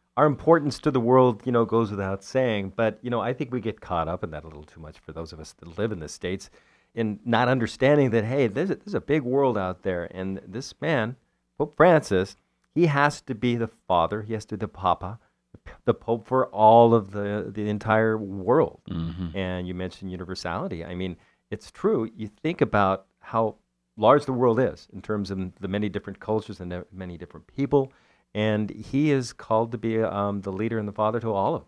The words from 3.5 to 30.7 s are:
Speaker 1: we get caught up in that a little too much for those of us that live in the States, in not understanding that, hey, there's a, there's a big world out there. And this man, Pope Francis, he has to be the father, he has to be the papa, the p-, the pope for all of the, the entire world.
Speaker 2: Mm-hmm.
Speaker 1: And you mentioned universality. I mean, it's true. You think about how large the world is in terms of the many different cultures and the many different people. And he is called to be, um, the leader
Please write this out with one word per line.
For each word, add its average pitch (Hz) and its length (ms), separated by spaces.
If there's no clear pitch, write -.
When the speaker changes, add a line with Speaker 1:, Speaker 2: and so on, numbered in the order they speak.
Speaker 1:
we 123 80
get 104 200
caught 82 260
up 87 160
in 87 80
that 76 140
a - 20
little 76 160
too - 180
much 78 200
for - 100
those 80 220
of 78 80
us 78 140
that 82 220
live 107 140
in 98 80
the 76 100
States, 92 400
in 107 300
not 120 240
understanding 131 600
that, 107 140
hey, 131 220
there's 139 240
a, - 60
there's - 180
a 110 60
big 147 220
world 127 360
out 92 240
there. 87 320
And 95 320
this 107 340
man, 131 360
Pope 151 180
Francis, 147 600
he 175 140
has 147 360
to 127 120
be 120 220
the 113 140
father, 90 340
he 110 120
has 107 120
to 107 100
be 92 40
the 104 80
papa, 95 500
the - 80
p-, - 140
the 117 80
pope 117 340
for 131 180
all 113 480
of 101 160
the, 101 420
the 104 160
entire 110 480
world. 101 720
Speaker 2:
Mm-hmm. 85 480
Speaker 1:
And 92 300
you 90 80
mentioned 92 380
universality. 90 720
I 90 100
mean, 90 220
it's - 220
true. 180 440
You 107 120
think - 320
about 101 460
how 113 380
large 131 260
the 135 80
world 120 260
is 110 360
in 98 80
terms 101 280
of 95 300
the 95 80
many 104 180
different 95 320
cultures 107 420
and 87 120
the 90 180
many 90 280
different 80 280
people. 135 460
And 107 360
he 139 400
is 131 240
called 113 380
to 117 60
be, 113 240
um, 101 380
the 98 100
leader 110 280